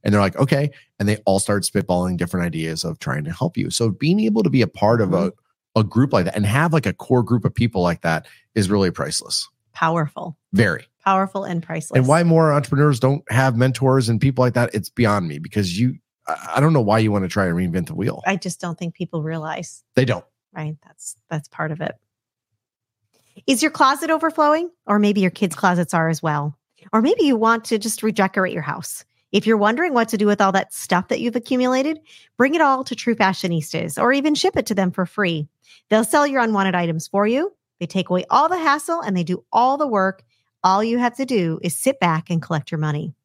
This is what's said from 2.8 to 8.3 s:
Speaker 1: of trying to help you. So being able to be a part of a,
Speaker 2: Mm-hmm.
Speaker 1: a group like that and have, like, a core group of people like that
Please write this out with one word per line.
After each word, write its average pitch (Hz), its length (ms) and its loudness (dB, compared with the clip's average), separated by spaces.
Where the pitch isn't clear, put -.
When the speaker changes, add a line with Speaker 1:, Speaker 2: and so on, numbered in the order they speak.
Speaker 1:
of 165 160 -8
trying - 260 -6
to 165 60 -10
help 170 240 -4
you. 113 140 -4
So 117 220 -2
being 165 300 0
able 220 220 0
to 170 60 2
be 127 120 2
a 101 60 2
part 113 320 0
of 95 140 0
a, 92 160 0
Speaker 2:
Mm-hmm. - 500 -8
Speaker 1:
a 107 60 4
group 131 260 2
like 95 140 2
that 85 100 -4
and 104 100 0
have, 147 280 2
like, 151 120 2
a 95 80 0
core 123 300 0
group 120 220 0
of - 100 -2
people 113 260 0
like 87 200 0
that 80 260 -2